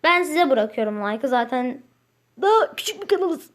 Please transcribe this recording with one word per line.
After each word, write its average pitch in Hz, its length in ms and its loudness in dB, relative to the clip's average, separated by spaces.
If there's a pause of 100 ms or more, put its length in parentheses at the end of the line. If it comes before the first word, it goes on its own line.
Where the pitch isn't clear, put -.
ben 349 180 4
size 320 280 2
bırakıyorum 214 640 -2
like'ı. 226 160 -4
Zaten 247 540 -2 (600)
daha 427 320 2
küçük 427 280 -8
bir 392 60 -14
kanalız. 359 460 0